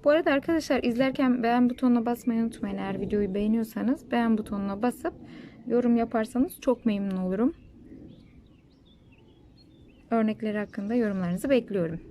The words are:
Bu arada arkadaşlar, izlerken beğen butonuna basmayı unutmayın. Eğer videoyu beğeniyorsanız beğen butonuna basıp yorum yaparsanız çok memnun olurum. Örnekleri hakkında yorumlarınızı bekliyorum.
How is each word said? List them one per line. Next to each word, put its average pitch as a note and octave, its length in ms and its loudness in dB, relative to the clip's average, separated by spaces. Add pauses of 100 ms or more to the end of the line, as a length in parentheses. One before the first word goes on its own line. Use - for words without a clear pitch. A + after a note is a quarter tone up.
Bu C#4+ 60 6
arada D#4 220 4
arkadaşlar, C#4 500 0
izlerken B3 600 2
beğen A#3+ 280 4
butonuna A#3+ 360 2
basmayı A#3+ 360 0
unutmayın. G#3+ 340 -4
Eğer F#3+ 240 -6
videoyu G3 340 -2
beğeniyorsanız A3 760 -2
beğen A#3 280 2
butonuna G3 440 -6
basıp B3 320 -2 (520)
yorum A#3+ 300 2
yaparsanız A3+ 640 -2
çok A#3+ 260 0
memnun G3 300 -2
olurum. G3 380 0 (2500)
Örnekleri A3 480 0
hakkında G3+ 360 -6
yorumlarınızı G3 560 0
bekliyorum. F3+ 500 0 (100)